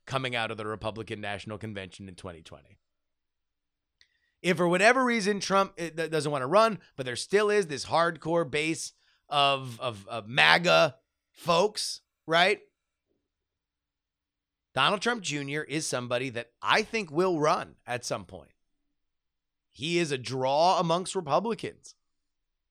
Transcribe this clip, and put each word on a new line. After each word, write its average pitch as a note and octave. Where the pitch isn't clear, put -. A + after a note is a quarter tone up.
coming C3
out A2+
of G#2
the G#2+
Republican G#2+
National G2+
Convention G2
in F2+
twenty F2
twenty. -
If F3
for F3
whatever G#3+
reason G#3
Trump, G3
eh, E3
th-, D#3
doesn't D3+
wanna C3+
run, G#3
but C3+
there B2
still G#3
is G#3
this C#3
hardcore E3
base D3+
of, C3+
of, G#2+
of A2
maga D#3+
folks, F3
right? F3+
Donald D#3+
Trump A#3
Junior C#3+
is D3+
somebody B2
that A#2
I C#3+
think G#3
will F3
run D3+
at A#2+
some G#2+
point. E2
He E3
is E3+
a C#3
draw C3+
amongst F3
Republicans. F3+